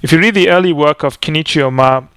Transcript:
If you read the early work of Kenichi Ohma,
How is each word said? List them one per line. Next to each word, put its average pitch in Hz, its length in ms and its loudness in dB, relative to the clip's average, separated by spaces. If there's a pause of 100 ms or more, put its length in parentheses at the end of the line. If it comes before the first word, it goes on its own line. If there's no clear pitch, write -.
If 135 100 -2
you 165 60 4
read 208 160 2
the 180 160 2
early 180 220 2
work 147 300 -2
of 143 200 -6
Kenichi 156 400 -2
Ohma, 131 540 0